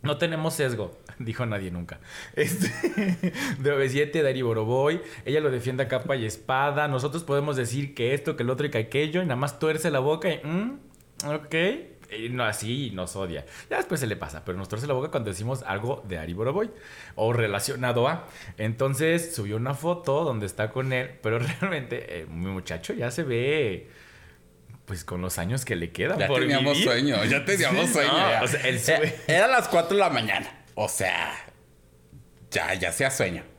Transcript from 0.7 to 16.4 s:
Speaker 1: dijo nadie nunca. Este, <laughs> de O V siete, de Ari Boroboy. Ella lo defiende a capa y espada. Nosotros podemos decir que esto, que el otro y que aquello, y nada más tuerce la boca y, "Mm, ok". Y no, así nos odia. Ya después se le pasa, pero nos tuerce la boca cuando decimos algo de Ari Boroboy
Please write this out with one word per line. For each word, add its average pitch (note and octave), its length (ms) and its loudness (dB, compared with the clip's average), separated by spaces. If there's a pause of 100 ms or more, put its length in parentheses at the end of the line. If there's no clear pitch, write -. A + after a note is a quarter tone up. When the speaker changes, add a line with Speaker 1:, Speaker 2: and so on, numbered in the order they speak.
Speaker 1:
dijo A#2 260 -2
nadie G2+ 260 -4
nunca. F2 300 -8 (340)
Este, F3 320 2
<laughs> F#3+ 640 0 (280)
de C#3 120 2
O C#3 60 2
V C#3 100 4
siete, C#3+ 360 2
de C3+ 60 4
Ari C3 120 0
Boroboy. B2+ 600 2 (220)
Ella C#3+ 160 2
lo D3+ 120 2
defiende B2+ 320 0
a A#2+ 40 0
capa C3 300 0
y A#2 80 -2
espada. C#3+ 640 0
Nosotros C#3 340 -2
podemos C#3+ 320 0
decir C3 400 -2
que B2 180 2
esto, C#3+ 220 -2
que - 80 -2
el A#2+ 60 2
otro C3 160 0
y C#3+ 60 -2
que A2+ 80 0
aquello, D3+ 420 0
y F3+ 40 -2
nada C3 120 0
más C3+ 200 -2
tuerce D#3 320 0
la C#3+ 100 2
boca D#3+ 300 2
y, D3+ 140 -2
"Mm, A3 360 -2 (480)
ok". D3 280 -4 (540)
Y A2+ 200 -6
no, B2 160 0
así A2+ 480 -2
nos F#2 240 -6
odia. E2 280 -4 (240)
Ya - 60 -2
después F3 240 -2
se B2+ 80 -2
le G#2 80 -2
pasa, D#2 300 -10
pero F2+ 120 -4
nos F#2+ 120 -8
tuerce A2+ 180 -6
la C#3+ 60 0
boca C3+ 180 -2
cuando A2+ 180 -2
decimos A2 380 -4
algo G#2+ 400 -2
de F2+ 100 -6
Ari D#2+ 140 -6
Boroboy C#3 400 -2 (440)